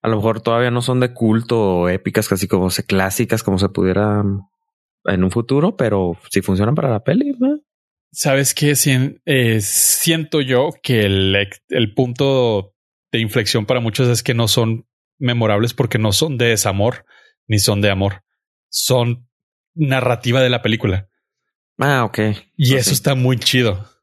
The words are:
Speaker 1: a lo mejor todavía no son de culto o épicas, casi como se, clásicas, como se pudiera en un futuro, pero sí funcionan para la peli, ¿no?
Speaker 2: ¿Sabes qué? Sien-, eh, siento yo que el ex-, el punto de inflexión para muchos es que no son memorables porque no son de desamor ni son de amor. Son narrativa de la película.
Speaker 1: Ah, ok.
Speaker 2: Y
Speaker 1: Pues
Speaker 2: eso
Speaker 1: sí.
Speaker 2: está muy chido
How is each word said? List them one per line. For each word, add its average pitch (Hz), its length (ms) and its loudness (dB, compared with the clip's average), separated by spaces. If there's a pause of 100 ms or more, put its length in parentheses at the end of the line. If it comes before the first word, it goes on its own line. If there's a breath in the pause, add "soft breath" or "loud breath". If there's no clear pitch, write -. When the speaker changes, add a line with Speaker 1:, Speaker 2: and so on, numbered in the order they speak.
Speaker 1:
a 110 60 -4
lo 113 80 0
mejor 110 240 0
todavía 120 320 0
no 120 100 -2
son 127 200 0
de 123 120 -2
culto 113 460 0 (200)
o 87 100 2
épicas, 95 400 -2
casi 95 180 0
como 92 220 2
se, - 160 -6
clásicas, 98 580 -2
como 95 160 0
se 98 80 2
pudiera 101 560 0 (800)
en 92 220 0
un 92 60 0
futuro, 139 440 0
pero 98 420 0 (140)
sí 98 100 -2
funcionan 101 320 0
para 147 160 0
la 107 140 -2
peli, 269 340 0
¿no? 277 220 0 (540)
Speaker 2:
¿Sabes 139 400 0
qué? 147 240 0
Sien-, 131 480 0
eh, 120 340 2
siento 160 800 0
yo 131 300 2 (120)
que 120 240 2
el 95 300 2
ex-, 101 320 -2
el 110 260 -2
punto 123 800 0 (380)
de 117 80 0
inflexión 110 460 -2
para 123 160 0
muchos 117 260 0
es 120 160 0
que 131 100 -2
no 117 140 2
son 113 400 0 (320)
memorables 117 540 0
porque 123 240 -2
no 110 160 2
son 151 240 -2
de 120 100 0
desamor 107 580 0 (420 soft breath)
ni 110 120 2
son 101 220 0
de 104 80 2
amor. 98 340 -2 (460)
Son 120 580 -2 (480)
narrativa 131 680 0
de 127 80 4
la 123 120 -2
película. 101 460 -2 (680)
Speaker 1:
Ah, 131 280 0
ok. - 140 -6 (360)
Speaker 2:
Y 131 160 2
Speaker 1:
Pues 131 100 2
Speaker 2:
eso - 80 -2
Speaker 1:
sí. - 60 0
Speaker 2:
está 143 200 0
muy 127 220 2
chido 110 480 0 (180)